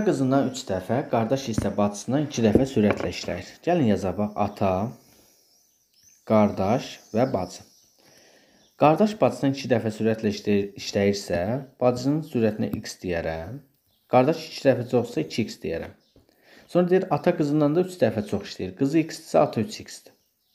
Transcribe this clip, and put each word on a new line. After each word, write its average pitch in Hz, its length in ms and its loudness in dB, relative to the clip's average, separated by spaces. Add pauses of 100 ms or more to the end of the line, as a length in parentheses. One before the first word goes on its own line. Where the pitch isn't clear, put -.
qızından 135 460 2
üç - 180 -12
dəfə, 98 400 -2
qardaş 120 400 0
isə 202 240 -2
bacısından 139 540 -2
iki 117 180 -2
dəfə 117 240 6
sürətlə 104 400 2
işləyir. 87 400 -8 (160)
Gəlin 156 240 2
yazaq, 92 300 0
bax, 104 160 -2
ata, 101 380 -2 (1600)
qardaş 104 600 2 (260)
və 123 180 2
bacı. 90 320 -6 (1120)
Qardaş 160 400 4
bacısından 135 380 2
iki 120 160 -2
dəfə 107 240 0
sürətlə 110 380 0
işləyir-, 101 420 0
işləyirsə, 101 640 -2 (400)
bacının 123 480 0
sürətinə 110 480 0
x - 240 -12
deyərəm. 85 580 -6 (540)
Qardaş 135 340 4
iki - 220 -14
dəfə 120 240 2
çoxsa 156 320 0
iki 107 240 -4
x - 160 -16
deyərəm. 82 320 -8 (760)
Sonra 180 180 2
deyir, 185 200 2
ata 175 260 2
qızından 147 400 2
da 180 80 2
üç - 160 -8
dəfə 113 300 0
çox - 220 -6
işləyir. 92 260 -8
Qızı 151 260 2
x-dirsə, - 380 -2
ata 117 240 0
üç - 180 -14
x-dir. - 280 -20 (420)